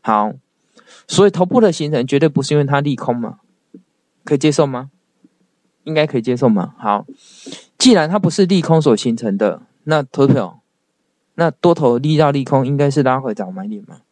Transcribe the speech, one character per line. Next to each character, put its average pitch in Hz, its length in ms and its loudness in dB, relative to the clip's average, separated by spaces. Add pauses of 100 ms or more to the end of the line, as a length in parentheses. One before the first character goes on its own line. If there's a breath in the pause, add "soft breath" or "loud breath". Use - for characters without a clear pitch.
好， 107 320 0 (720 soft breath)
所 196 200 2
以 196 40 4
头 180 140 -2
部 233 160 0
的 208 100 4
形 151 220 -6
成 131 140 0
绝 139 120 0
对 156 100 4
不 139 140 0
是 143 120 -2
因 147 40 4
为 143 60 2
它 139 160 0
利 143 160 -2
空 - 180 -4
嘛， 120 260 -8 (840)
可 151 100 -2
以 139 40 -2
接 151 120 2
受 147 160 2
吗？ 131 240 -8 (920)
应 160 100 -10
该 156 140 2
可 143 100 -6
以 117 60 0
接 123 140 -2
受 127 120 0
嘛。 101 300 0
好， 104 280 -4 (720 loud breath)
既 247 160 4
然 160 160 4
它 196 100 -2
不 190 120 0
是 190 160 0
利 180 160 2
空 160 180 2
所 139 160 4
形 117 200 -4
成 104 200 -4
的， 101 260 -2 (220)
那 151 200 0
投 139 220 0
资 135 60 4
朋 - 40 4
友， 95 220 -6 (760)
那 165 160 0
多 170 240 2
头 127 240 2
遇 151 180 0
到 147 140 4
利 139 140 -2
空 135 220 0
应 139 100 -2
该 143 140 0
是 143 120 0
拉 127 180 0
回 123 140 -6
找 95 160 -10
买 95 180 -12
点 104 180 -14
嘛。 - 120 -20 (140)